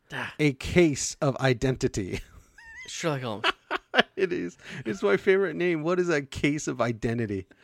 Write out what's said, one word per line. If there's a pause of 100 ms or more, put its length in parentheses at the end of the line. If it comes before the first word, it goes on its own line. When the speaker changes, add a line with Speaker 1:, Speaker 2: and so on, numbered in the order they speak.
(120)
Speaker 1:
Ah.
Speaker 2:
A
Case
of
Identity. (340)
<laughs>
Speaker 1:
Sherlock
Holmes.
Speaker 2:
<laughs> (600)
It
is. (260)
It's
my
favorite
name.
What
is
a
case
of
identity? (180)